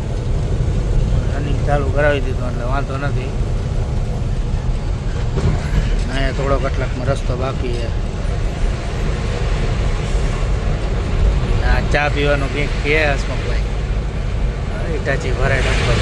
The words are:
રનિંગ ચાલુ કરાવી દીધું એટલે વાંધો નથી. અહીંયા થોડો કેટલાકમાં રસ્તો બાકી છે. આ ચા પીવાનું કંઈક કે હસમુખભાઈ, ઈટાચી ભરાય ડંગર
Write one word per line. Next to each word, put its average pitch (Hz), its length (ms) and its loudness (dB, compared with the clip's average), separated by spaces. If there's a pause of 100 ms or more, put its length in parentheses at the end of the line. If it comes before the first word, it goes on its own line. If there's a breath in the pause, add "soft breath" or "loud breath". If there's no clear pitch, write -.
(1400)
રનિંગ - 300 0
ચાલુ 143 200 2 (100)
કરાવી 147 300 2
દીધું 123 240 -2
એટલે 120 220 -2
વાંધો 139 220 -2 (100)
નથી. - 280 -2 (2750)
અહીંયા 135 320 0
થોડો 139 260 2
કેટલાકમાં 127 460 -2
રસ્તો - 220 0 (100)
બાકી 131 340 -2
છે. 110 120 -2 (3750)
આ 131 100 4 (120)
ચા 147 220 2
પીવાનું 143 400 2
કંઈક 143 180 0 (100)
કે 143 100 0 (120)
હસમુખભાઈ, - 600 0 (1300)
ઈટાચી 143 460 -2
ભરાય 131 260 2
ડંગર - 380 2